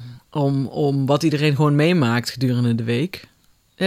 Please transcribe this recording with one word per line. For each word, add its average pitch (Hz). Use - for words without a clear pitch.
om, 139
om 139
wat 143
iedereen 151
gewoon 147
meemaakt 143
gedurende 123
de 117
week. 117
Ja, 190